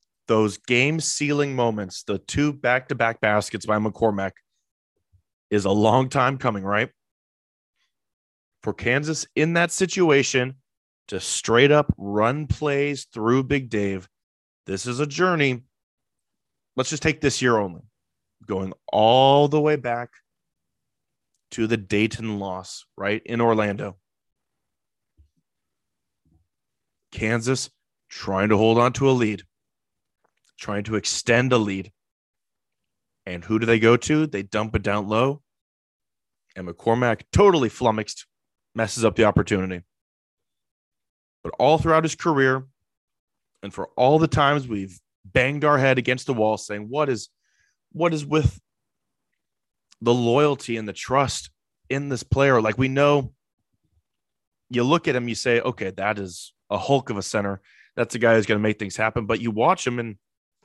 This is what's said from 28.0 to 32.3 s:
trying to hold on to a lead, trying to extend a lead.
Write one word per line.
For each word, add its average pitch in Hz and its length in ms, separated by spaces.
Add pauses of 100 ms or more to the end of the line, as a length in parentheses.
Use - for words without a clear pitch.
trying 98 400
to 107 80
hold 110 200
on 120 160
to 135 160
a - 20
lead, 107 320 (1120)
trying 104 280
to 110 100
extend 120 580
a 120 40
lead. 98 340 (1400)